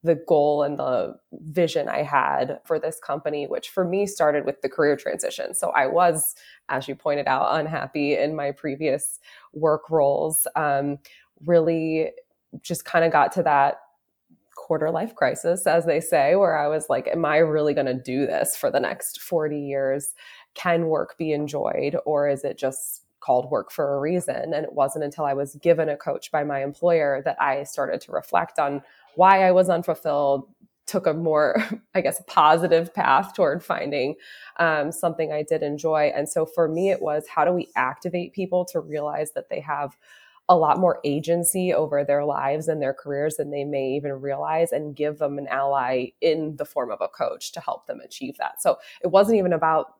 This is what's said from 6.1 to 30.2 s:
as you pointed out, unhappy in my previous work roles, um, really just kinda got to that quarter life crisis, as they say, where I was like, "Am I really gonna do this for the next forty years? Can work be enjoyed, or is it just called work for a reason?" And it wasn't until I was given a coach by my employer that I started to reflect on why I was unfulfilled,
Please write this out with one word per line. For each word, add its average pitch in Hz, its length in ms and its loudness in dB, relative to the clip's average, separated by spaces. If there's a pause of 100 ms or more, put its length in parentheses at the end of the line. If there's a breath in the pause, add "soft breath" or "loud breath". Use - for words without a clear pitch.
as 139 180 -4
you 139 80 -6
pointed 147 320 -2
out, 135 320 2
unhappy 147 580 -2
in 151 180 0
my 143 140 -4
previous 143 720 -4 (340 loud breath)
work 151 380 0
roles, 151 640 2
um, 143 420 0 (480 soft breath)
really 160 680 2 (500)
just - 200 -6
kinda 165 280 2
got 151 220 4
to 185 100 0
that 143 380 4 (760)
quarter 156 340 -2
life 214 240 -4
crisis, 165 540 0
as 165 180 4
they 156 140 2
say, 156 360 2
where 175 220 4
I 147 100 0
was 151 220 -2
like, 131 180 0
"Am 165 160 -2
I 151 140 2
really 151 380 2
gonna 135 180 0
do 127 320 -2
this - 320 -2
for - 140 0
the 139 80 2
next - 420 -6
forty 151 380 -2
years? 139 560 -4 (400 loud breath)
Can 170 320 0
work 156 320 -2
be 156 120 -2
enjoyed, 147 640 -2 (120)
or 147 200 0
is 139 160 -2
it 139 140 -4
just - 460 -8 (160)
called 127 320 0
work 113 200 -4
for 143 220 -2
a 139 60 -2
reason?" 160 520 -2
And 151 140 -4
it - 80 -12
wasn't 143 320 0
until 147 200 -6
I 139 100 -2
was 139 220 -6
given 160 320 2
a 147 60 -2
coach - 360 -8
by 151 120 0
my 139 200 -4
employer 147 600 0
that 147 160 -4
I 139 260 0
started - 360 -6
to - 100 -16
reflect - 460 -2
on 143 240 -2 (340 soft breath)
why 190 280 6
I 185 80 6
was 185 180 6
unfulfilled, 147 800 0 (380)